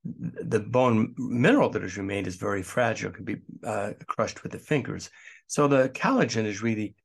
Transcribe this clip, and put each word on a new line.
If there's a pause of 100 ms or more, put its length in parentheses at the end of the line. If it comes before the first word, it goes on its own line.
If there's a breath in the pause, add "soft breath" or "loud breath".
the
bone
mineral
that
has
remained
is
very
fragile,
can
be, (260)
uh, (140)
crushed
with
the
fingers. (380 loud breath)
So
the
collagen
is
really (100)